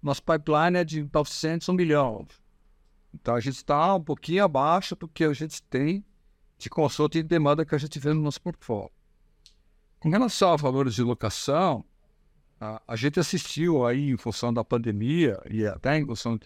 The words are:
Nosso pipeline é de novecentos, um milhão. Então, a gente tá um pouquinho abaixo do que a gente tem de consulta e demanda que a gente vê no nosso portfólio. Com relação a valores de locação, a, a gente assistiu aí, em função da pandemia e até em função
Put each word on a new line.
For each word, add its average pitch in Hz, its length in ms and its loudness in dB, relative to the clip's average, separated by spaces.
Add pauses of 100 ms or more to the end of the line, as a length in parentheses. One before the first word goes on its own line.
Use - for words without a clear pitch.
Nosso 139 200 -4
pipeline 160 560 2
é 175 60 2
de 151 280 -6
novecentos, 160 560 -2
um 185 60 2
milhão. 147 520 2 (840)
Então, - 220 -2
a 120 60 2
gente 131 240 -6
tá 160 300 4
um 185 80 0
pouquinho 160 400 -2
abaixo 165 540 2
do 170 100 -14
que - 160 -4
a 151 100 4
gente 151 300 -8
tem 156 420 -2 (540)
de - 100 -12
consulta 151 500 0
e 160 40 0
demanda 156 420 2
que 147 100 -2
a 147 40 0
gente 151 200 -6
vê 143 140 0
no 156 80 2
nosso 147 200 -4
portfólio. - 500 -8 (1080)
Com 151 100 0
relação 202 420 4
a 156 40 4
valores 135 380 0
de 120 80 0
locação, 123 840 0 (760)
a, 110 260 -12
a 117 100 -8
gente 139 220 0
assistiu 156 680 0
aí, 135 240 0
em 127 60 0
função 117 360 -4
da 117 120 -2
pandemia 117 840 0
e 107 180 -2
até 127 300 -2
em 147 100 0
função 117 400 -4